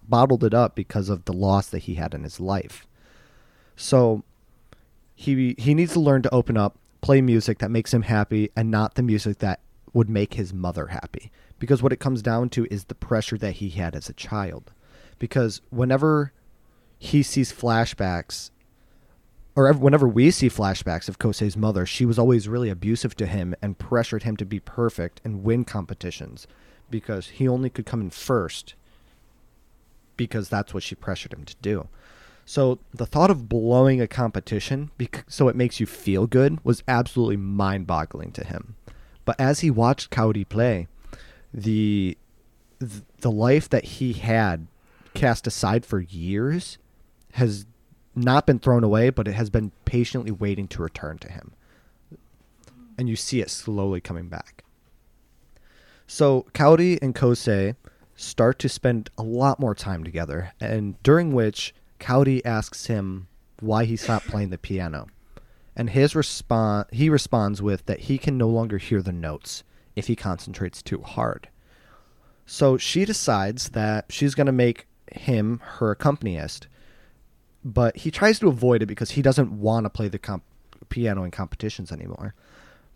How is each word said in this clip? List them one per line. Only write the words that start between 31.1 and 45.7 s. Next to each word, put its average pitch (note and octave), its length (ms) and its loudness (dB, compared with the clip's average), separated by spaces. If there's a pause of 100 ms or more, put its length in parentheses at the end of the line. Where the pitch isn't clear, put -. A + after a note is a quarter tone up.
him - 120 -16
to - 180 -20
do. G2 260 -2 (560)
So B2+ 360 0 (120)
the - 140 -6
thought F3 240 4
of B2 180 0
blowing B2 520 4
a A2+ 80 0
competition B2 920 -4
bec-, - 300 -8
so C3 200 4
it A#2 80 2
makes B2 240 0
you G#2+ 60 0
feel F#2+ 400 0
good C#3 380 2
was B2 240 2
absolutely A#2+ 480 0
mind-boggling F#2+ 960 -2
to - 120 -10
him. - 300 -12 (500)
But A#2+ 160 -2
as C3+ 200 2
he D#3+ 100 2
watched A#2 400 2
Kaori G#2+ 380 0
play, G#2+ 400 0 (640)
the, G#2 640 0 (640)
th-, G#2 220 -12 (180)
the A#2+ 100 0
life A#2+ 380 4
that B2+ 160 2
he B2 300 -4
had G2+ 520 0 (480)
cast - 320 0
aside A2 400 0